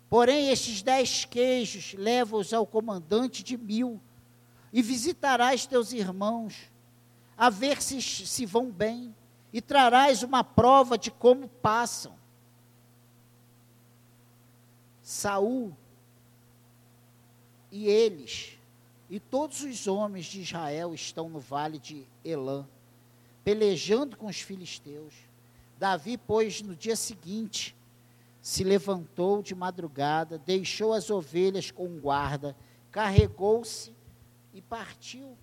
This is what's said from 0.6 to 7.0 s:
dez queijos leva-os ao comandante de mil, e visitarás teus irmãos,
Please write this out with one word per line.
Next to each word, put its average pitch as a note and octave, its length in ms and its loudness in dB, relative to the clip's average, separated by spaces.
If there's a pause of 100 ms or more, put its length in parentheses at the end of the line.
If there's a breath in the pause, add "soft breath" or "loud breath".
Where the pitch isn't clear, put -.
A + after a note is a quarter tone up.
dez C4 440 2
queijos A#3+ 680 -2
leva-os G#3+ 580 0
ao A3 140 0
comandante A3 760 -2
de B3+ 120 -8
mil, A3+ 460 -4 (680 soft breath)
e A#3 100 2
visitarás B3+ 840 2
teus A#3 260 0
irmãos, G#3 800 -6 (680 soft breath)